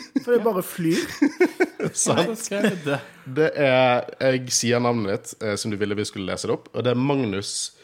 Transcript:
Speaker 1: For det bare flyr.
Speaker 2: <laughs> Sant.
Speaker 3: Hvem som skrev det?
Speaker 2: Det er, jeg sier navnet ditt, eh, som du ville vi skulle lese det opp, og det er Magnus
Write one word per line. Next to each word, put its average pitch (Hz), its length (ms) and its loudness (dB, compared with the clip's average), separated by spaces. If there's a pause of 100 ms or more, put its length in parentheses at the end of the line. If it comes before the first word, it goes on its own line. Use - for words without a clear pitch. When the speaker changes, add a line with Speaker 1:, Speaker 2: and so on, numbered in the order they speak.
(240)
Speaker 1:
For 240 100 0
det 226 80 6
bare 196 220 2
flyr. 175 360 0 (500)
Speaker 2:
<laughs> - 420 -2
Sant. - 260 2
Speaker 3:
Hvem 185 140 2
som 220 80 -8
skrev 202 440 0
det? 143 140 -2 (260)
Speaker 2:
Det 147 300 0
er, 127 540 4 (100)
jeg 127 340 0
sier 120 300 2
navnet 117 300 0
ditt, - 260 -8
eh, 107 180 -2
som 110 160 -4
du 101 40 -4
ville 101 200 -4
vi 104 80 -2
skulle 95 240 -8
lese 92 200 -6
det 120 80 0
opp, - 140 -12
og 113 140 -4
det 123 80 2
er 120 60 0
Magnus 127 540 -2 (320)